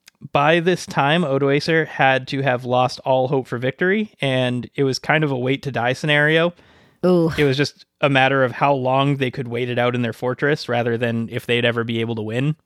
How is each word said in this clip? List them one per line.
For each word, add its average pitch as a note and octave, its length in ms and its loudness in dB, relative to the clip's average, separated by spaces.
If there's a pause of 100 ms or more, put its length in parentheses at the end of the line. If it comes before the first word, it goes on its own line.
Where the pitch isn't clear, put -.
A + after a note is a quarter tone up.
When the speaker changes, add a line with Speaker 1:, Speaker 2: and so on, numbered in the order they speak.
(320)
Speaker 1:
by D#3 280 4
this F3 260 -2
time, D#3 360 0
Odoacer C#3+ 640 0
had C3 420 0
to C3+ 120 -4
have C3 240 -2
lost B2 400 0
all C3 240 2
hope C3+ 180 0
for B2 120 -6
victory, F#3 600 -2
and B2+ 540 -2
it C#3 100 0
was B2+ 140 0
kind D#3 240 0
of D3 80 0
a C3 80 -2
wait C3 260 -2
to C3+ 80 -8
die A#2+ 200 -2
scenario. D#3 640 2 (500)
Speaker 2:
Ooh. F3 320 4
Speaker 1:
It D3+ 80 2
was C3+ 140 2
just - 260 -2 (160)
a D3 80 2
matter C3+ 340 4
of B2+ 100 0
how C#3+ 200 0
long C3+ 440 0
they B2+ 140 -2
could B2 180 -8
wait A#2+ 200 -4
it B2 100 -4
out B2 160 0
in B2 60 -2
their A#2 140 -2
fortress C#3+ 540 -2
rather A#2+ 280 0
than A#2 320 -2
if A#2+ 160 -8
they'd A#2+ 220 0
ever A#2 180 0
be A#2 160 -4
able A#2 140 -2
to A2 80 -8
win. B2+ 440 -2